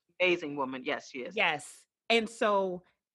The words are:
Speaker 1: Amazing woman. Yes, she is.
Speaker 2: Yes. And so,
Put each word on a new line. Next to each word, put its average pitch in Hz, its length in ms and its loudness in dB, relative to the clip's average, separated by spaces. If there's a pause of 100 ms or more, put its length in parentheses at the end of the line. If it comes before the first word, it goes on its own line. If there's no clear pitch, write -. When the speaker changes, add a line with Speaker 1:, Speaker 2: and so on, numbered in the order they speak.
(200)
Speaker 1:
Amazing 170 360 2
woman. 131 280 -2
Yes, 127 260 -4
she 131 100 -10
is. 151 140 -8
Speaker 2:
Yes. 170 500 -2 (260)
And 226 180 4
so, 196 560 0 (300)